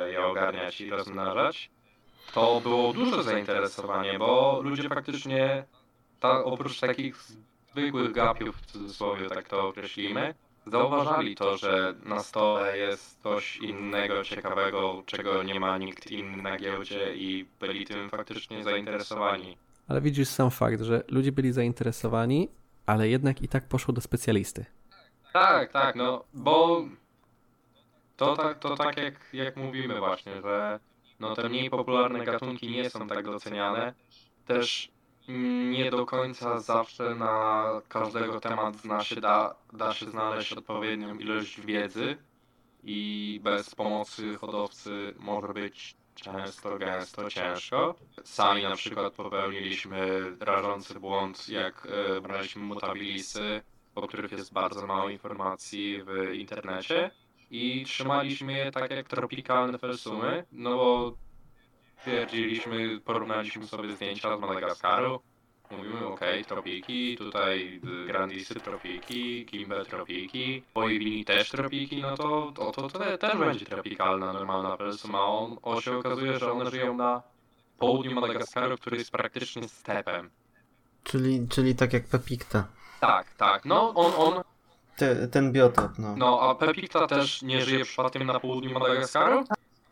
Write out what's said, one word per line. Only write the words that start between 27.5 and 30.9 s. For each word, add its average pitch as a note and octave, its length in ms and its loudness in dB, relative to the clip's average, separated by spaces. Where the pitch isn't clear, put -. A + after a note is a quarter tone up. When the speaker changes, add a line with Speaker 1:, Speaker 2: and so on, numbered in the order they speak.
Speaker 1:
to C#3 200 4
tak, D3+ 220 0
to C#3+ 180 -2
tak D3 200 0
jak, C#3+ 180 -4
jak C3 240 -6
mówimy C3 420 -4
właśnie, G2 440 -2
że, G#2 380 -2